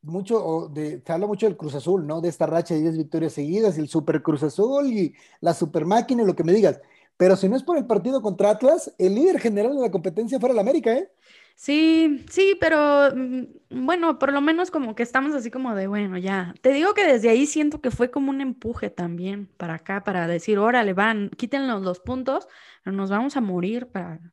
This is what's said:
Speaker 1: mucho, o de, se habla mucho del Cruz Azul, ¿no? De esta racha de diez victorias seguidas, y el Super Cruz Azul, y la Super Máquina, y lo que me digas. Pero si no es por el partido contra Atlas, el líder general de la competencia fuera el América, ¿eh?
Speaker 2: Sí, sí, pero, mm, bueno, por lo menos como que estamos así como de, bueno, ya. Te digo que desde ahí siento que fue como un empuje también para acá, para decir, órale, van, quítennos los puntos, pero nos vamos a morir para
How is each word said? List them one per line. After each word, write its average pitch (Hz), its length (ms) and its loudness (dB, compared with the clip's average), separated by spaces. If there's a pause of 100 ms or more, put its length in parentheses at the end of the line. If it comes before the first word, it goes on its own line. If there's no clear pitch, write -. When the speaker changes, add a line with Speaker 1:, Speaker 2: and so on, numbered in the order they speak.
Speaker 1:
mucho, 190 400 -2
o 165 240 -4
de, 151 380 -8
se 170 60 -4
habla 190 160 -2
mucho 208 180 -2
del 202 100 0
Cruz 147 200 -8
Azul, 165 280 0
¿no? 156 160 -6
De 170 80 -2
esta 160 160 -2
racha 165 300 0
de 156 60 0
diez 160 160 0
victorias 160 380 -4
seguidas, 170 440 0
y - 40 -4
el 147 60 -4
Super 156 320 0
Cruz 147 220 0
Azul, 254 460 0
y 208 260 -2 (260)
la 165 140 0
Super 160 300 -2
Máquina, 233 400 2
y - 20 4
lo 185 80 2
que - 80 -4
me 165 100 4
digas. 190 280 4 (360)
Pero 185 200 6
si 190 120 0
no 214 60 2
es 269 80 -2
por - 160 0
el - 80 -4
partido 233 340 0
contra 202 300 2
Atlas, 254 480 2
el 185 160 4
líder 311 240 4
general 226 380 0
de 269 40 -2
la 226 120 -2
competencia 196 480 -4
fuera 247 140 2
el 226 40 2
América, 226 340 2
¿eh? 311 200 -2 (420)
Speaker 2:
Sí, 320 760 2
sí, 392 320 4
pero, 294 540 4
mm, 254 720 -6
bueno, 330 320 0
por 277 140 0
lo 285 80 0
menos 330 320 0
como 240 240 -4
que 240 80 -2
estamos 269 320 -2
así 233 160 -6
como 262 240 -6
de, 190 100 -4
bueno, 196 320 -4
ya. 185 340 -4 (100)
Te 262 80 6
digo 320 240 2
que 403 120 2
desde 240 220 4
ahí 247 180 6
siento 302 340 0
que 240 120 -2
fue 240 180 0
como 277 200 -2
un 269 100 -4
empuje 233 500 -6
también 180 680 -8
para 165 180 -8
acá, 196 280 -8
para 180 240 -2
decir, 175 320 0
órale, 214 360 2
van, 202 420 0
quítennos 247 460 -4
los 180 180 -4
puntos, 262 480 -4 (340)
pero 190 140 -6
nos 196 120 -2
vamos 226 280 -2
a 269 40 -2
morir 202 460 -4
para 175 320 -10 (140)